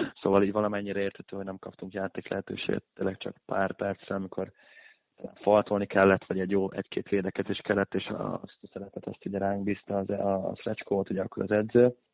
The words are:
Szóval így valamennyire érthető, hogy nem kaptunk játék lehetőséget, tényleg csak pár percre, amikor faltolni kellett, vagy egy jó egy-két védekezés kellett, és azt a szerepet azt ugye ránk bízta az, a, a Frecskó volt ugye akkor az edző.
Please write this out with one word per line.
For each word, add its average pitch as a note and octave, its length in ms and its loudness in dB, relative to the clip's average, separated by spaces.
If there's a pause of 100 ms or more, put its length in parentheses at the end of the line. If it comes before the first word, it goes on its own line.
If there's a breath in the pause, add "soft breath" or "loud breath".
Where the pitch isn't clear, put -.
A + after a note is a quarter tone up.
(200 loud breath)
Szóval G2 220 6
így G2 100 2
valamennyire G2+ 480 -2
érthető, - 360 -6
hogy G2 80 -8
nem F#2+ 140 -8
kaptunk F#2+ 340 -14
játék F#2+ 360 -6
lehetőséget, G2 560 -4 (100)
tényleg G2 220 -4
csak - 200 -10 (100)
pár G2 280 -2
percre, G2 400 -4
amikor F#2+ 380 -6 (840 soft breath)
faltolni G#2 520 4
kellett, G2 380 6
vagy F#2+ 160 -2
egy F#2 100 -2
jó G2 200 2
egy-két - 380 -6
védekezés G2 500 -2
kellett, G2 360 0
és G2 120 -2
azt G2 560 -8
a - 100 -20
szerepet - 340 -12
azt - 200 -12
ugye G2 120 -4
ránk G2 260 0
bízta G2+ 320 -4
az, G2 140 -2
a, G2 400 0
a G2 60 -8
Frecskó - 380 -6
volt F#2+ 160 -2
ugye F#2+ 120 -2
akkor - 200 -6
az G2 80 -4
edző. A2 440 6 (200)